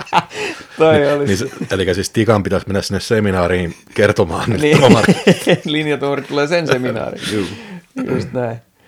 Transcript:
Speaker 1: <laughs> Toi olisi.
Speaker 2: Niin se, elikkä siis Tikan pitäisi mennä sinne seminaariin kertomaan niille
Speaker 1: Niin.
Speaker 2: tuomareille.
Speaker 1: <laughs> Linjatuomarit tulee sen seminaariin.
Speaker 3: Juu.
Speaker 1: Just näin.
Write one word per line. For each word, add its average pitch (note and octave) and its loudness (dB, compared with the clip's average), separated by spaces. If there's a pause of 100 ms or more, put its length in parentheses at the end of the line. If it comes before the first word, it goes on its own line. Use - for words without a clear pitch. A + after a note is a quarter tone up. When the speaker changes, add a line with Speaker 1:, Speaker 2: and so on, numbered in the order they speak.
Speaker 1:
<laughs> - -6
Toi D3+ 4
olisi. A#2+ 0
Speaker 2:
Niin - -10 (160)
se, - -6
elikkä F#2 2
siis F#2 -4
Tikan G#2+ 2
pitäisi F2+ 0
mennä G2 -2
sinne G2 -4
seminaariin F#2 0 (180)
kertomaan G2+ 0
niille C#3+ 0
Speaker 1:
Niin. D3+ 4
Speaker 2:
tuomareille. C3+ 4
Speaker 1:
<laughs> - -
Linjatuomarit C#3+ -2
tulee D3 0
sen E3+ 0
seminaariin. A2+ -6
Speaker 3:
Juu. G2+ -2 (680)
Speaker 1:
Just A#2+ -6
näin. A#2 -4 (300)